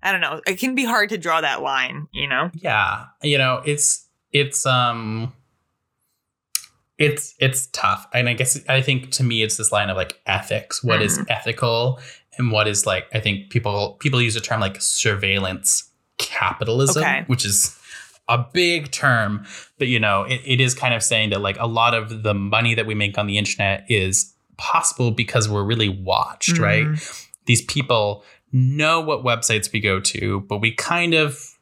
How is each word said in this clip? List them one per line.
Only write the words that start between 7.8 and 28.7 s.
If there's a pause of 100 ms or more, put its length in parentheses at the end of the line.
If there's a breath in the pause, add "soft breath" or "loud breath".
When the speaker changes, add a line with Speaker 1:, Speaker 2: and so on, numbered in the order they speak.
Speaker 2:
And
I
guess, (100)
I
think
to
me,
it's
this
line
of,
like,
ethics.
What
is
Speaker 1:
Mm-hmm.
Speaker 2:
ethical (380 loud breath)
and
what
is,
like,
I
think
people,
people
use
the
term,
like,
surveillance (300)
capitalism,
Speaker 1:
Okay.
Speaker 2:
which
is (500 loud breath)
a
big
term, (340 loud breath)
but,
you
know,
it,
it
is
kind
of
saying
that,
like,
a
lot
of
the
money
that
we
make
on
the
internet
is (260)
possible
because
we're
really
watched,
Speaker 1:
Mm-hmm.
Speaker 2:
right? (200)
These
people (280 loud breath)
know